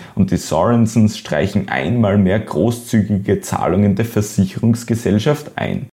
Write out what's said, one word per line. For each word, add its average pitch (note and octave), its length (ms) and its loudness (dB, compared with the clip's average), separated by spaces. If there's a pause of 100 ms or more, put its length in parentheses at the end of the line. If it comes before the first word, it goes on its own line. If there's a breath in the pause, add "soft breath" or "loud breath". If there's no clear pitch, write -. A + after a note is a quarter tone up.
(140)
und F#2+ 160 0
die F2+ 80 0
Sorensens A2 800 2
streichen - 520 -2
einmal G2 500 0
mehr G2 200 2
großzügige G#2 1000 0
Zahlungen F#2+ 540 0
der A#2 100 0
Versicherungsgesellschaft A2 1500 0
ein. - 400 -4